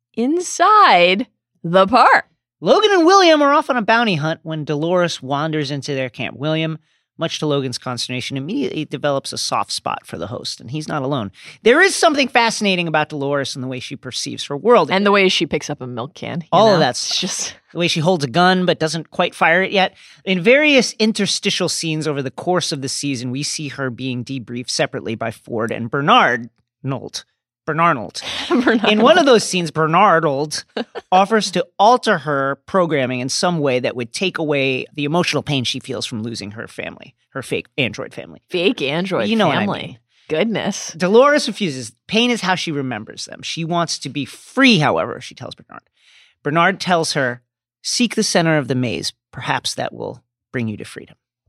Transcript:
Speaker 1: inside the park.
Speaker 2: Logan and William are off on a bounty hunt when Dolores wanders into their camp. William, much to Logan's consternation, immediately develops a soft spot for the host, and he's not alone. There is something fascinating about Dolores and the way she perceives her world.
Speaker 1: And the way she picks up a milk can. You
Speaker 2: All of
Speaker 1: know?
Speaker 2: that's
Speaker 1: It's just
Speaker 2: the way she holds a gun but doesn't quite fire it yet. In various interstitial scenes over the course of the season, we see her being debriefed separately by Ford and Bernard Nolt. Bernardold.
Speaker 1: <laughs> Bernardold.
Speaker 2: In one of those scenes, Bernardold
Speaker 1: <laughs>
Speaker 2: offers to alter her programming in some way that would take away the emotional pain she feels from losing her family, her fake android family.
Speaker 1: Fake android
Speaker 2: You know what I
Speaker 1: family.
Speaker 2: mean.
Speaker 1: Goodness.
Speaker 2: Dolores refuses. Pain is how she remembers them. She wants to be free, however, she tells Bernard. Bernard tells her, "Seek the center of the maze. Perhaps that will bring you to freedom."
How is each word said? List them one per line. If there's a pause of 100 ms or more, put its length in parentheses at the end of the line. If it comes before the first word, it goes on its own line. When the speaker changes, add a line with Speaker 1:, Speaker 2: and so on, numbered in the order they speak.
(120)
Speaker 1:
inside (360)
the
park. (340)
Speaker 2:
Logan
and
William
are
off
on
a
bounty
hunt
when
Dolores
wanders
into
their
camp.
William, (380)
much
to
Logan's
consternation,
immediately
develops
a
soft
spot
for
the
host,
and
he's
not
alone. (320)
There
is
something
fascinating
about
Dolores
and
the
way
she
perceives
her
world.
Speaker 1:
And
the
way
she
picks
up
a
milk
can.
You
Speaker 2:
All
of
Speaker 1:
know?
Speaker 2:
that's
Speaker 1:
It's
just (180)
Speaker 2:
the
way
she
holds
a
gun
but
doesn't
quite
fire
it
yet. (300)
In
various
interstitial
scenes
over
the
course
of
the
season,
we
see
her
being
debriefed
separately
by
Ford
and
Bernard (320)
Nolt. (420)
Bernardold.
Speaker 1:
<laughs>
Bernardold.
Speaker 2:
In
one
of
those
scenes,
Bernardold (120)
Speaker 1:
<laughs>
Speaker 2:
offers
to (140)
alter
her (100)
programming
in
some
way
that
would
take
away
the
emotional
pain
she
feels
from
losing
her
family, (160)
her
fake (100)
android
family. (100)
Speaker 1:
Fake
android
Speaker 2:
You
know
what
I
Speaker 1:
family.
Speaker 2:
mean. (300)
Speaker 1:
Goodness.
Speaker 2:
Dolores
refuses. (140)
Pain
is
how
she
remembers
them.
She
wants
to
be
free,
however,
she
tells
Bernard. (640)
Bernard
tells
her, (400)
"Seek
the
center
of
the
maze. (200)
Perhaps
that
will (280)
bring
you
to
freedom." (340)